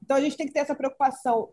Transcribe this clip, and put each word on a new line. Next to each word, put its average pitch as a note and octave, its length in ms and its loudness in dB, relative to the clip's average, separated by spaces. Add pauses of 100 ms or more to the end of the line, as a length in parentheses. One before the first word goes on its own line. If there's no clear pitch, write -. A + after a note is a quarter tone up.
Então, C4+ 120 0
a C4+ 40 6
gente D4 160 0
tem D4+ 120 -6
que - 40 -12
ter D#4 60 0
essa C#4+ 160 0
preocupação C4 800 0